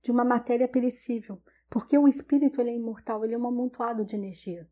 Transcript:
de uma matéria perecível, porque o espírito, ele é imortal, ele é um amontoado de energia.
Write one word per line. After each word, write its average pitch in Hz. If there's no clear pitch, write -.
de 247
uma 247
matéria 247
perecível, 240
porque -
o 285
espírito, 277
ele 240
é 240
imortal, 226
ele 226
é 233
um 240
amontoado 240
de 214
energia. 175